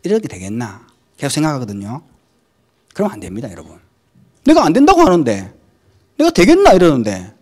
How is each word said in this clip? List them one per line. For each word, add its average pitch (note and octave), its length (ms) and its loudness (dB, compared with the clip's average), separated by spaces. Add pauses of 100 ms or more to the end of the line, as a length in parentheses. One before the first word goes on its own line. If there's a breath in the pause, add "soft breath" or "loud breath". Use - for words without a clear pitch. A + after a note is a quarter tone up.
이렇게 G#3 240 -4
되겠나?" G2+ 600 -12 (300)
계속 C#3 180 -8
생각하거든요. B2 640 -6 (920)
그러면 G3+ 200 -6
안 - 60 -18
됩니다, G#2 320 -12
여러분. D#2+ 280 -20 (640)
"내가 D#4 220 4
안 D3+ 80 0
된다고 D#4+ 280 4
하는데, B2+ 520 0 (640)
내가 D#4+ 140 2
되겠나?" D#4+ 420 4
이러는데. A2+ 680 0